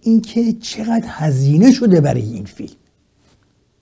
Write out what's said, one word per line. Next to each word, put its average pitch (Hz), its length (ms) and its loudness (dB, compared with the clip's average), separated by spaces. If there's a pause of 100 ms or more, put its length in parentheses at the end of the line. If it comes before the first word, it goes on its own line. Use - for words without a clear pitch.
این 226 200 2
که 233 320 -2
چقدر 220 540 -6
هزینه 151 640 2
شده 202 300 4
برای 123 220 -2
این 107 220 -10
فیلم. - 280 -16 (1080)